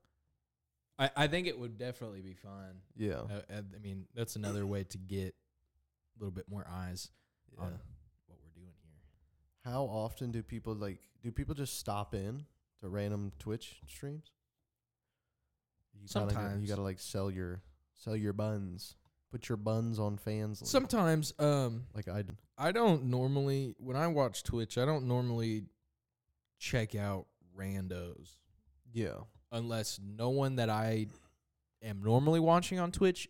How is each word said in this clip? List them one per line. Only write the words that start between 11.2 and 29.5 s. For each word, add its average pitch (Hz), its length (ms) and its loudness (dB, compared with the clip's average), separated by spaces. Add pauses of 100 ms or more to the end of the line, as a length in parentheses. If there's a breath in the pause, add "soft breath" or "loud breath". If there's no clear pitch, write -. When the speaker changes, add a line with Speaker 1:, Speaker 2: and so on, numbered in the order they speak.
Speaker 2:
do 117 100 -6
people 139 240 -4
just 139 220 -6
stop 101 380 -4
in 110 300 -6 (340)
to 98 100 -10
random 101 500 -2
Twitch - 480 -8
streams? 147 440 -12 (1600)
You 101 140 -18
gotta 208 180 0
get, 101 80 2
Speaker 1:
Sometimes. 101 300 -2
Speaker 2:
you 101 40 -2
gotta, 101 140 0
like, 95 180 -2
sell 98 300 -2
your, 92 320 -4 (320)
sell - 220 -6
your 104 180 2
buns. 101 640 -4 (340)
Put - 200 -10
your 120 80 0
buns 110 420 0
on 104 180 0
fans. 107 500 -4
Speaker 1:
Sometimes, 180 720 4
um, 131 540 4
Speaker 2:
Like 104 160 -4
I 104 140 0
d- 95 100 -6 (240)
Speaker 1:
I 151 160 2
don't 196 320 6
normally, 135 720 2
when 127 180 -4
I 156 120 4
watch 139 360 2
Twitch, 117 340 0
I 123 80 4
don't 143 220 2
normally 117 580 2 (960)
check 113 360 0
out 101 320 -2 (280)
randos. 92 840 -6 (540)
Speaker 2:
Yeah. 101 280 -2 (320)